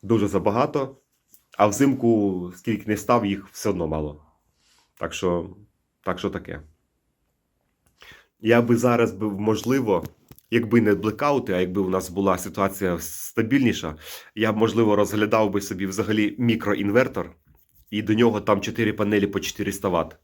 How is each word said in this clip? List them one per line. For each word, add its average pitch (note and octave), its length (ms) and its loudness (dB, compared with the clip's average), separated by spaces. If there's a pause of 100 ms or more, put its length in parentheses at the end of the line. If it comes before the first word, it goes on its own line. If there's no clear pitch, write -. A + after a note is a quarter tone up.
Дуже G2+ 240 2
забагато. A2+ 680 0 (600)
А G#2 100 6
взимку, A2 880 2
скільки G#2+ 320 -4
не G#2+ 100 -2
став, A#2 280 2
їх G2 260 -4
все - 180 -4
одно F2 180 -2
мало. D2+ 380 -6 (720)
Так - 160 -8
що, F2 360 -2 (520)
так F2+ 180 -4
що G2 100 -4
таке. D#2+ 320 -10 (1800)
Я A#2 220 4
би A#2 160 4
зараз, A#2 340 4
би, G2+ 180 -4
можливо, G#2 760 0 (480)
якби A#2 300 4
не G#2 140 6
блекаути, G#2+ 580 -2
а F2+ 60 0
якби F#2 220 0
у F#2 80 0
нас F#2 200 -2
була F#2 280 0
ситуація F#2+ 600 -2
стабільніша, A2 960 -2 (400)
я A2 180 0
б, G#2+ 40 -2
можливо, G#2+ 380 4
розглядав G#2 560 2
би G2+ 100 -2
собі G2 240 -6
взагалі G#2 520 0
мікроінвертор, G#2 960 0 (580)
і G#2 120 -4
до G#2+ 120 0
нього A2 280 2
там G2+ 200 2
чотири G#2+ 320 -2
панелі G#2 340 0
по G2 120 -4
чотириста G2 500 -4
ватт. D#2+ 340 -2